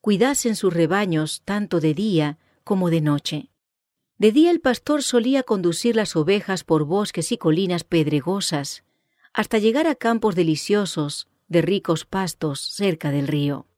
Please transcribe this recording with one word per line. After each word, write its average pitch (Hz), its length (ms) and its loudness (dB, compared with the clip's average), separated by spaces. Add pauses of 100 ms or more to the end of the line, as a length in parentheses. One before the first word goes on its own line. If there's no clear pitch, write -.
cuidasen 220 560 0
sus 185 160 0
rebaños 165 720 0
tanto 202 340 -2
de 156 140 2
día 156 440 0 (280)
como 185 240 0
de 165 100 2
noche. 147 500 -2 (680)
De 214 160 4
día 320 180 6
el 339 80 2
pastor 277 440 0
solía 254 400 0
conducir 196 520 0
las 214 220 0
ovejas 185 480 0
por 156 180 2
bosques 180 480 -2
y 160 60 -2
colinas 170 480 0
pedregosas, 151 1000 -2 (480)
hasta - 260 -2
llegar 226 300 2
a 294 80 0
campos 220 400 0
deliciosos 180 920 -2 (180)
de 165 140 2
ricos 170 420 -2
pastos 160 560 -6
cerca 165 520 -4
del 139 180 -2
río. 143 380 -2 (100)